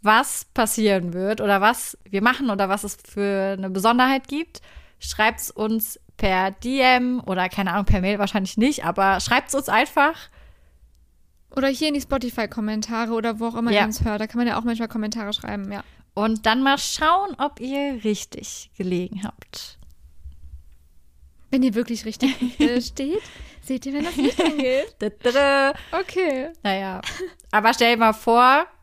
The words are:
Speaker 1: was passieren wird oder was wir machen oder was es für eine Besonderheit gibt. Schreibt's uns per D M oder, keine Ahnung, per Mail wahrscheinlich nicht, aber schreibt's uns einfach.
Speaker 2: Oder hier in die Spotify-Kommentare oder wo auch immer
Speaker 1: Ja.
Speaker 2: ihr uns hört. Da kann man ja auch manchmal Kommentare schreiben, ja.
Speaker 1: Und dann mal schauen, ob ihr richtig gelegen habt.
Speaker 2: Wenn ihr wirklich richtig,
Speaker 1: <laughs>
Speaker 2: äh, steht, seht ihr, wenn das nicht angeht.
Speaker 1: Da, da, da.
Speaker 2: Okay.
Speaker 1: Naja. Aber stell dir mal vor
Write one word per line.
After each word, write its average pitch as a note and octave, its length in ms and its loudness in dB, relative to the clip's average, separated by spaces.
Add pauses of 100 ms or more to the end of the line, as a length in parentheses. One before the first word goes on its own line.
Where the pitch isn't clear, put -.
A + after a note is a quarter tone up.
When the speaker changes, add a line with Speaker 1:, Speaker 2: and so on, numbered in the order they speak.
Speaker 1:
was A3 520 2
passieren G3+ 580 0
wird G3 280 -2
oder G3+ 200 2
was - 380 0 (100)
wir G3 140 -2
machen B3 280 2
oder G3 180 0
was G3+ 160 0
es G3 120 -8 (100)
für G3 520 -2
eine F#3+ 120 -6
Besonderheit B3 580 2
gibt. - 340 -8 (360)
Schreibt's - 520 -2
uns A3 500 -4 (160)
per F#3+ 360 2
D C4 280 -4
M B3 460 4
oder, F#3 220 -2
keine F#3+ 240 -2
Ahnung, G3+ 120 0
per G3 160 6
Mail G3 180 0
wahrscheinlich G3 380 -2
nicht, B3+ 280 2
aber F#3 360 2
schreibt's B3 340 0
uns C4 140 -2
einfach. C#4+ 480 2 (1400)
Speaker 2:
Oder C4+ 140 0
hier C#4 200 0
in D4 60 -2
die C#4+ 60 -2
Spotify-Kommentare A3+ 1120 -4
oder A3 260 -4
wo A#3 100 -4
auch A3+ 80 -8
immer A#3 160 0
Speaker 1:
Ja. G3+ 80 4
Speaker 2:
ihr G#3 60 4
uns G#3+ 180 -4
hört. G#3+ 180 -2
Da A3 40 -4
kann A#3 120 -6
man A#3+ 80 2
ja A3+ 120 0
auch A3 60 -6
manchmal A#3 240 -2
Kommentare G#3+ 460 -6
schreiben, G3+ 360 -8
ja. G3+ 120 -10 (320)
Speaker 1:
Und A3 320 -2
dann A#3 160 4
mal C#4 160 4
schauen, F4 600 0
ob C#4+ 220 -4
ihr C4+ 440 -4
richtig - 760 -6
gelegen F3+ 460 -4
habt. - 540 -14 (1700)
Speaker 2:
Wenn C4 120 2
ihr B3+ 120 2
wirklich A3+ 320 -4
richtig, B3+ 340 -2
Speaker 1:
<laughs> B3 200 -4
Speaker 2:
äh, B3 200 2
steht, C#4 400 -4 (400)
seht C4 240 -6
ihr, C4+ 80 -8
wenn D4 120 -4
das E4+ 120 -4
nicht C#4 260 0
angeht. D4 560 0
Speaker 1:
Da, G#3 120 -4
da, A#3+ 200 0
da. C#4 420 4 (280)
Speaker 2:
Okay. D#4+ 480 -2 (140)
Speaker 1:
Naja. F#3+ 400 -4 (480)
Aber A3 240 4
stell A#3 200 4
dir A3 60 -2
mal A3 140 6
vor B3 500 6 (180)